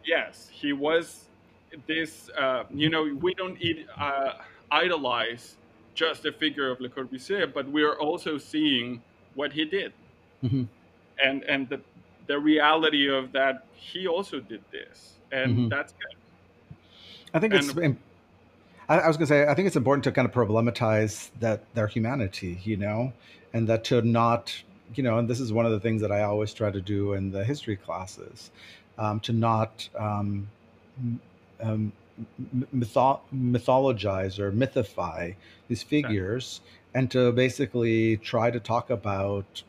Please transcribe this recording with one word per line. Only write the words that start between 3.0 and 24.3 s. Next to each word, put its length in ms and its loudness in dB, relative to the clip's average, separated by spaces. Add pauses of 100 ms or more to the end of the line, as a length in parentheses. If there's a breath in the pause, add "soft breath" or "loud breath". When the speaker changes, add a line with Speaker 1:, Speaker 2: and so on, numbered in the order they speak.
Speaker 1:
we 140 0
don't 260 -8
id-, 260 -4 (100)
uh, 380 -2 (360 loud breath)
idolize 880 -2 (380)
just 280 -2
the 100 -2
figure 380 -2
of 100 -6
Le 80 -8
Corbusier, 640 -6
but 180 -6
we 120 2
are 160 2
also 400 -2
seeing 640 -2 (320)
what 180 -4
he 120 -2
did. 280 -4 (500)
Speaker 2:
Mm-hmm. 220 0 (580)
Speaker 1:
And, 220 0
and 240 -2
the, 120 -8 (460)
the 120 0
reality 680 4
of 240 0
that, 420 0
he 320 -10
also 340 -4
did 300 -14
this, 480 -18 (140)
and 200 0
Speaker 2:
Mm-hmm. 160 2
Speaker 1:
that's 240 -4
good. 240 -16 (1160 loud breath)
Speaker 2:
I 60 2
think 140 2
Speaker 1:
And 160 4
Speaker 2:
it's 60 -6
im-, 220 2 (880 loud breath)
I, 120 6
I 80 4
was 80 4
gonna 100 2
say, 220 6
I 60 4
think 120 2
it's 100 0
important 280 4
to 80 2
kind 140 4
of 80 -2
problematize 960 2 (100)
that, 220 0 (120)
their 120 0
humanity, 760 -4
you 120 -2
know, 360 -2 (400 loud breath)
and 160 0
that 160 2
to 180 4
not, 600 2 (320)